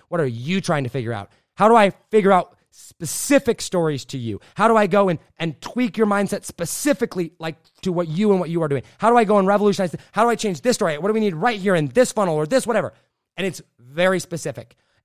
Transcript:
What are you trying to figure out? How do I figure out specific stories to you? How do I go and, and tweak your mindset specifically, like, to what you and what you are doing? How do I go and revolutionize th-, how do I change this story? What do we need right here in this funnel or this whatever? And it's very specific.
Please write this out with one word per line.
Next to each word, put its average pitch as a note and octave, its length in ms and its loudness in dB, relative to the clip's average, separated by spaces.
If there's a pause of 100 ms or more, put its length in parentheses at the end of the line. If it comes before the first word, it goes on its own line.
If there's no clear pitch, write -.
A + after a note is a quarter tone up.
What F3 100 -6
are D3+ 80 0
you B2+ 360 -4
trying D3 220 -2
to A#2+ 40 -6
figure A#2+ 240 -6
out? G2+ 180 -12 (220)
How G#3 160 2
do A#3 80 6
I G3+ 140 6 (200)
figure G3 220 4
out F3+ 240 0 (140)
specific - 880 -2
stories D#3 460 -4
to - 100 -10
you? A2+ 240 -6 (140)
How G#3 120 2
do A3+ 120 4
I G#3 80 4
go G3 240 2
and, D#3+ 80 -2 (200)
and D#3+ 220 -6
tweak A#3 380 -4
your A3 80 2
mindset G3+ 400 -2
specifically, - 920 -4
like, D#3+ 180 -8 (260)
to F#3+ 100 -2
what E3+ 160 -2
you G3+ 220 2
and F#3+ 100 4
what D#3+ 80 -4
you E3 140 -2
are D3+ 60 0
doing? C#3 140 -2 (140)
How A3 140 2
do A#3+ 80 6
I A3+ 60 4
go G#3 120 2
and F#3+ 100 4
revolutionize G3+ 440 2
th-, - 120 -12 (100)
how G#3+ 120 2
do A#3+ 60 2
I A3+ 60 0
change F#3 260 -4
this A#3+ 140 2
story? E3 200 -2
What E3+ 120 -4
do G#3+ 40 2
we A3 80 0
need G3+ 140 0
right G#3+ 260 -2
here F#3+ 140 2
in D#3 140 2
this A#3 240 2
funnel F3+ 240 0
or D3+ 100 -2
this A#3+ 200 0
whatever? G3 280 -2 (420)
And F#3 100 -4
it's - 140 -8 (180)
very E3+ 420 0
specific. - 540 -10 (300)